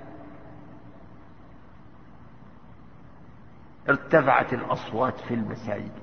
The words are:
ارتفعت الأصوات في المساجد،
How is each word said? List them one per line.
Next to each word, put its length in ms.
ارتفعت 640
الأصوات 680
في 140
المساجد، 580